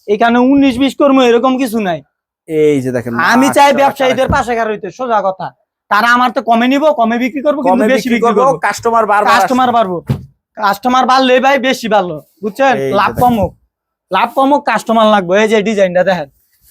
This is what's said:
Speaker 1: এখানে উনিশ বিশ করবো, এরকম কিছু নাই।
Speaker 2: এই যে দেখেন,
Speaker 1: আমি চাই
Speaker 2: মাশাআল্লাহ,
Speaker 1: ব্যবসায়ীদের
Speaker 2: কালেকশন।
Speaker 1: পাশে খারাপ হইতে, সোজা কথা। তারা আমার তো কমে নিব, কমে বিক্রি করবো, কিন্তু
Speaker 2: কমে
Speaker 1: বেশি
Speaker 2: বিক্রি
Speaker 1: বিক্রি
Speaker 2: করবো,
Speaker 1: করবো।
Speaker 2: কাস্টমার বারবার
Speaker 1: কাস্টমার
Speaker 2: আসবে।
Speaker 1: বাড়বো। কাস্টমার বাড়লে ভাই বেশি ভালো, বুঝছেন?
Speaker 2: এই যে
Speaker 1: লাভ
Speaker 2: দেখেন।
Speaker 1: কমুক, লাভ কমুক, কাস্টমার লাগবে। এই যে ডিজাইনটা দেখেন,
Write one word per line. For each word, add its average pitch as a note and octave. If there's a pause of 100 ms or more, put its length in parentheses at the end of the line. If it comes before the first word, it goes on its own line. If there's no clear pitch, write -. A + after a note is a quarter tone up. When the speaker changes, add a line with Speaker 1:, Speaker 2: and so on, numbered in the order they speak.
Speaker 1:
এখানে A#3
উনিশ C4+
বিশ C4+
করবো, C#4
এরকম B3
কিছু A#3
নাই। F3 (440)
Speaker 2:
এই D3+
যে B2+
দেখেন, A#2+
Speaker 1:
আমি D#3
চাই G#3
Speaker 2:
মাশাআল্লাহ, C#4
Speaker 1:
ব্যবসায়ীদের C4
Speaker 2:
কালেকশন। B3+
Speaker 1:
পাশে B3
খারাপ A3
হইতে, G#3
সোজা A#3
কথা। F#3 (420)
তারা G#3+
আমার B3
তো B3
কমে A#3
নিব, C#4
কমে A#3
বিক্রি B3+
করবো, D4
কিন্তু F#3
Speaker 2:
কমে A#3+
Speaker 1:
বেশি B3+
Speaker 2:
বিক্রি A#3
Speaker 1:
বিক্রি A3+
Speaker 2:
করবো, B3
Speaker 1:
করবো। C4
Speaker 2:
কাস্টমার A3+
বারবার G#3
Speaker 1:
কাস্টমার B3
Speaker 2:
আসবে। A#3
Speaker 1:
বাড়বো। F#3+ (560)
কাস্টমার B3
বাড়লে B3+
ভাই C4+
বেশি B3
ভালো, F3+ (200)
বুঝছেন? A#3+
Speaker 2:
এই C3+
যে -
Speaker 1:
লাভ G3+
Speaker 2:
দেখেন। A3+
Speaker 1:
কমুক, A3+ (580)
লাভ G3
কমুক, C4+
কাস্টমার A3
লাগবে। G3+
এই A3
যে A3
ডিজাইনটা F#3+
দেখেন, E3+ (420)